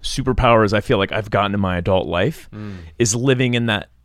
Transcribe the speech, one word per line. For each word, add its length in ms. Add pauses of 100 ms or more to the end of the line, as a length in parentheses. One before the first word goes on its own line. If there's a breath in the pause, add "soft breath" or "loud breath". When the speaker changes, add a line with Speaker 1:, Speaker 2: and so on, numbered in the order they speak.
Speaker 1:
superpowers 680
I 80
feel 180
like 140
I've 180
gotten 240
in 60
my 160
adult 320
life 440
Speaker 2:
Mm. 260 (200 loud breath)
Speaker 1:
is 160
living 400
in 120
that 240 (140)